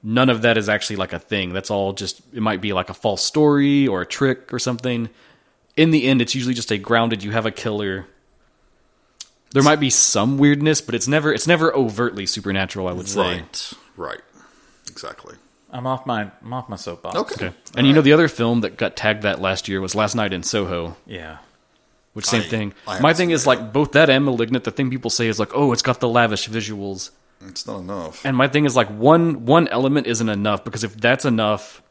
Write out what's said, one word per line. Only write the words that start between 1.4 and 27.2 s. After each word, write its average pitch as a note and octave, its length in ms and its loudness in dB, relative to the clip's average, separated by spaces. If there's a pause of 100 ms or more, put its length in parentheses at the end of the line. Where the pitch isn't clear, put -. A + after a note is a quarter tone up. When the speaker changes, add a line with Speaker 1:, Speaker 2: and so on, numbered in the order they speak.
Speaker 1:
That's F#2+ 180 -6
all G2 220 -2
just, G2 280 -8 (140)
it A2+ 80 -6
might G#2+ 180 0
be, G2+ 120 -4
like, F#2 180 -2
a F#2 40 -10
false G2+ 280 -2
story C#3+ 640 4
or F#2+ 160 0
a F2 40 -6
trick - 460 -2
or B2+ 60 -4
something. A#2+ 500 -4 (680)
In D#3+ 160 4
the C#3 160 2
end, C3+ 120 4
it's - 140 -2
usually B2+ 200 -2
just A#2+ 180 -6
a G#2 60 0
grounded, A2+ 440 0
you G#2 80 -8
have A2 160 -2
a A2+ 60 -2
killer. G2+ 540 -6 (1500)
There C3+ 100 4
might D3 180 4
be C3+ 100 0
some B2 480 2
weirdness, D3 420 4
but - 140 -8
it's A#2 140 -2
never, D3 240 2
it's A2 140 -2
never D#3+ 280 2
overtly A2 520 -2
supernatural, G2 600 -4
I F2+ 40 -4
would F2+ 160 -8
say. G2+ 120 -2
Speaker 2:
Right, F2+ 520 -4 (240)
right. C#2+ 240 -10 (680)
Exactly. - 460 -16 (340)
Speaker 3:
I'm B2 160 -10
off C3 200 -6
my, G#2+ 240 -4 (120)
I'm A2+ 100 -14
off B2+ 160 -10
my G2+ 80 -10
soapbox. F2 400 -10
Speaker 2:
Okay. - 300 -6
Speaker 1:
Okay. F2+ 100 -10 (200)
And B2+ 100 2
you C3+ 60 6
Speaker 2:
All - 20 8
Speaker 1:
know, D#3 60 8
Speaker 2:
right. C#3+ 40 4
Speaker 1:
the C#3 80 8
other D#3+ 160 6
film A#2+ 340 0
that G2+ 140 -6
got G#2 200 -4
tagged G#2+ 260 0
that F#2+ 180 -2
last F#2+ 280 -2
year F#2+ 120 -2
was F#2+ 140 -4
Last G#2+ 200 0
Night G#2+ 180 -2
in F2 100 -6
Soho. F2 540 -4 (100)
Speaker 3:
Yeah. D#2+ 320 -16 (720)
Speaker 1:
Which, G#2+ 140 -12
same A2+ 160 0
Speaker 2:
I, - 40 -4
Speaker 1:
thing. G#2 280 -6 (120)
Speaker 2:
I G#2 140 -8
Speaker 1:
My C#3+ 80 4
Speaker 2:
haven't D#3+ 80 4
Speaker 1:
thing F3+ 120 0
Speaker 2:
seen E3+ 60 2
Speaker 1:
is, C3+ 100 0
Speaker 2:
it C#3+ 40 2
Speaker 1:
like, B2+ 100 4
Speaker 2:
yet. A2+ 140 -12
Speaker 1:
both C#3+ 200 0
that D3+ 180 6
and C3+ 140 4
Malignant, A#2+ 400 -2
the A2 60 -2
thing C3+ 200 -4
people B2 200 -6
say A#2 180 0
is, G#2+ 100 -2
like, G#2 160 -2
"Oh, C#3 180 4
it's A#2 100 -2
got B2+ 180 -2
the B2 80 0
lavish A#2 400 2
visuals." G2+ 640 -8 (320)